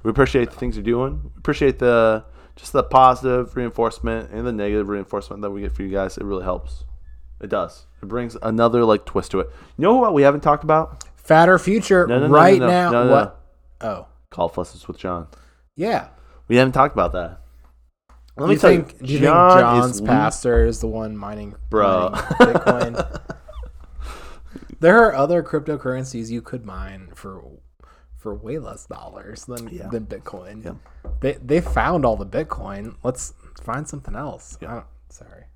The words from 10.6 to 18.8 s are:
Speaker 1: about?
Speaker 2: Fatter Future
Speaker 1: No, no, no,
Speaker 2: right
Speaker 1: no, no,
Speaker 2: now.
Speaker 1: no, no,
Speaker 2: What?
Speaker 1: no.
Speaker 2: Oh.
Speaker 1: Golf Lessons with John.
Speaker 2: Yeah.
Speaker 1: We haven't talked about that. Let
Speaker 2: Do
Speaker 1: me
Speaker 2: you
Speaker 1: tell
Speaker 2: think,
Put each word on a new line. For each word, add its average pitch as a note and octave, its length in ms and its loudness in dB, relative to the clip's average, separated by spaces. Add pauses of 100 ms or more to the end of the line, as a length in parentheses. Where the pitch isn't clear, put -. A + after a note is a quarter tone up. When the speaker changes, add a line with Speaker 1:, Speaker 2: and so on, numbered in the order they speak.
Speaker 1:
about? D#3 400 -2 (140)
Speaker 2:
Fatter E3+ 420 6
Future F#3+ 480 2
Speaker 1:
No, B2 120 2
no, C#3+ 80 0
no, C#3 60 4
Speaker 2:
right F3 260 8
Speaker 1:
no, B2 80 2
no, - 40 4
Speaker 2:
now. F3+ 200 2
Speaker 1:
no, A#2+ 140 2
no, B2+ 60 4
Speaker 2:
What? C3+ 300 2 (400)
Speaker 1:
no. A2 80 -6
Speaker 2:
Oh. F2+ 180 -10 (220)
Speaker 1:
Golf - 280 -4
Lessons F2+ 300 -12
with F2+ 100 -14
John. F2 300 -8 (480)
Speaker 2:
Yeah. E3 320 -4 (400)
Speaker 1:
We A2+ 80 0
haven't C3 180 4
talked C3+ 220 2
about F#2 180 0
that. F2 280 -10 (960)
Let C#3 80 -6
Speaker 2:
Do - 20 0
Speaker 1:
me G3+ 60 6
Speaker 2:
you - 60 2
Speaker 1:
tell G3+ 100 8
Speaker 2:
think, E3+ 320 2